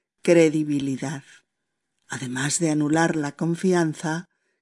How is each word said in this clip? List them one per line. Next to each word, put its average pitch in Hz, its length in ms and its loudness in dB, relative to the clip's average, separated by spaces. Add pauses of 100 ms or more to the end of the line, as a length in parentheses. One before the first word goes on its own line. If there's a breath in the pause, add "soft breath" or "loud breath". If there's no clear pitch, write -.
(220)
credibilidad, 147 1000 2 (840)
además 131 520 -4
de 165 120 0
anular 156 460 0
la 143 160 -4
confianza 170 960 -2 (320)